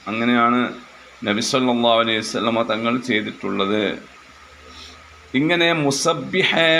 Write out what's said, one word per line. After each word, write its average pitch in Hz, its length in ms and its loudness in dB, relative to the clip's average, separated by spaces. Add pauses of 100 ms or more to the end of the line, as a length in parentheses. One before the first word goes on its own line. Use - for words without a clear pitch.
(100)
അങ്ങനെയാണ് 120 500 2 (680)
നബി 104 220 0
സല്ലല്ലാഹു 120 540 2
അലൈഹി 110 200 0
വസല്ലമ 113 480 -2
തങ്ങൾ 113 240 -2 (140)
ചെയ്തിട്ടുള്ളത്. 104 760 -2 (1600)
ഇങ്ങനെ 170 300 2 (140)
മുസബ്ബിഹ 143 680 0 (300)